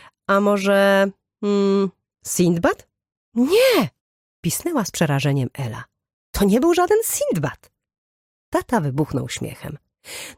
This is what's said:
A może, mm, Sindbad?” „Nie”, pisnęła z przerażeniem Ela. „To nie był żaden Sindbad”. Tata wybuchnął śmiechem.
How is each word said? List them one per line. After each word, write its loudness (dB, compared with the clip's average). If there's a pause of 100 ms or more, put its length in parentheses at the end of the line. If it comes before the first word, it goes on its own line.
(260)
A 2
może, 2 (320)
mm, 2 (360)
Sindbad?” 0 (460)
„Nie”, 2 (520)
pisnęła -4
z -10
przerażeniem 0
Ela. -10 (460)
„To -2
nie 4
był 4
żaden 2
Sindbad”. -4 (800)
Tata -2
wybuchnął -4
śmiechem. -12 (600)